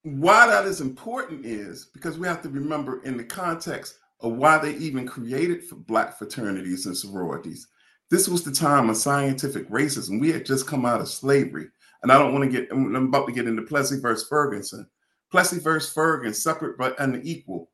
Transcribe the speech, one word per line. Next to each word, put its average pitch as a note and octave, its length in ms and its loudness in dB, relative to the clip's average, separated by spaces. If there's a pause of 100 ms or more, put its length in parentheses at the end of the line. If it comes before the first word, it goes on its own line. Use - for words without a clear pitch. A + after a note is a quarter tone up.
why F3 460 8
that G3+ 180 4
is F3+ 160 -2
important D#3 640 -8
is A2+ 480 -10
because D#3+ 240 -10
we F3+ 100 -4
have E3 160 -4
to D#3 60 -10
remember C#3 540 -6
in B2+ 120 -6
the A#2 80 -8
context E3+ 760 -8 (220)
of A#2 120 -2
why D3+ 240 6
they D3+ 180 -2
even C3+ 300 -6
created C3+ 540 -4
f-, - 200 -18
black A2+ 380 -2
fraternities G2+ 720 -6
and F2+ 100 -6
sororities. F2+ 720 -8 (420)
This - 180 4
was F3 160 -2
the C#3+ 80 -8
time C#3+ 380 4
of A2 80 0
scientific C#3 720 -2
racism. A#2 500 -2
We D#3 120 2
had - 160 -4
just C3+ 200 0
come C3 180 -2
out A#2+ 160 0
of - 80 -8
slavery. C3+ 580 0 (340)
And B2 100 4
I C#3 60 12
don't C3+ 160 6
wanna C#3 140 2
get, B2 240 -2
I'm B2 240 0
about C3 320 2
to A#2+ 60 -8
get A#2 140 -2
into A2+ 140 -2
Plessy C3+ 380 -2
versus A#2 280 -2
Ferguson. A2 600 -2 (440)
Plessy F3+ 280 2
versus D#3 320 0
Ferguson, D3 440 0
separate - 420 -4
but B2+ 220 -2
unequal C#3 760 -6